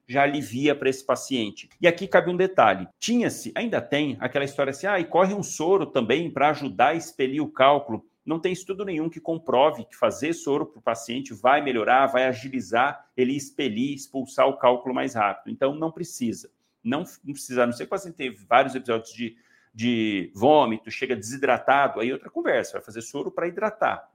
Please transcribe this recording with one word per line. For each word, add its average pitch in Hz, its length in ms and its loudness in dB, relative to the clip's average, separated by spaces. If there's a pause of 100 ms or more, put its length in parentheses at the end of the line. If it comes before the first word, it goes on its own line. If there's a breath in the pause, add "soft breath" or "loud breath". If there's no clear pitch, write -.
já 135 160 2
alivia 143 540 0
pra 135 120 0
esse 131 160 -2
paciente. 120 640 -4 (120)
E 175 80 6
aqui 170 180 0
cabe 180 240 4
um 180 60 -2
detalhe. 117 500 4 (140)
Tinha-se, 226 540 -2
ainda 190 260 -2
tem, 143 400 -2
aquela 139 240 -2
história 135 260 -2
assim, 135 160 -6
ah, 196 140 0
e 165 40 -2
corre 190 300 2
um 196 80 -4
soro 165 440 0
também 139 440 0
pra 147 200 2
ajudar 135 380 0
a 160 60 0
expelir 147 480 -4
o 139 80 -6
cálculo. 131 540 2 (200)
Não 160 140 -2
tem 185 140 -2
estudo 190 320 -8
nenhum 165 240 -4
que 160 100 -10
comprove 147 640 0
que - 120 -20
fazer 123 360 0
soro 151 340 -2
pro - 140 -20
paciente 120 540 -6
vai 131 260 4
melhorar, 127 460 4
vai 127 180 2
agilizar 131 800 -2 (100)
ele 127 200 2
expelir, 139 580 -4
expulsar 135 540 -2
o 135 80 -2
cálculo 127 380 2
mais 131 200 -4
rápido. 107 380 -2
Então, 135 220 0
não 160 160 -4
precisa. 123 580 -8 (360)
Não, 139 200 -2 (200)
não 139 80 -10
precisa, 127 320 0
a - 20 2
não 120 60 0
ser 127 120 -10
que - 40 -10
o - 20 -12
paciente 185 240 -8
teve 110 340 -10
vários 131 280 4
episódios 113 360 -4
de, 113 240 -10 (380 soft breath)
de 110 600 -2
vômito, 117 520 4
chega 127 280 -4
desidratado, 131 800 2
aí 120 140 -2
outra - 180 -12
conversa, 185 440 -2
vai - 80 -10
fazer 113 200 -14
soro 143 260 -10
pra 170 200 -4
hidratar. 175 640 -4